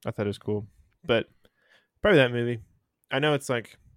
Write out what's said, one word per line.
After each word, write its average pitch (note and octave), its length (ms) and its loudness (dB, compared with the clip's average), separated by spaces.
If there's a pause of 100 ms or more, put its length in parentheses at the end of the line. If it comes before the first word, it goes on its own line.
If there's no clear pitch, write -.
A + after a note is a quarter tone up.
I A#2+ 60 -8
thought G#2 160 -4
it - 20 -4
was G2 80 -6
cool. G#2+ 300 -6 (360)
But A#2 260 0 (720)
probably G#3 180 4
that B2 120 4
movie. A#2+ 300 -4 (500)
I C3 80 0
know D3+ 140 2
it's, C#3 160 -4
like, A#2 280 -6 (200)